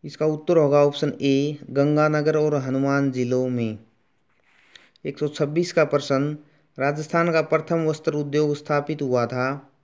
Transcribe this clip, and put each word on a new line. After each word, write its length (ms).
इसका 220
उत्तर 300
होगा 280
ऑप्शन 360
ए, 380
गंगानगर 640
और 180
हनुमान 580
जिलों 360
में। 300
एक 120
सौ 100
छब्बीस 440
का 120
प्रश्न, 540
राजस्थान 540
का 100
प्रथम 440
वस्त्र 280
उद्योग 420
स्थापित 460
हुआ 240
था। 440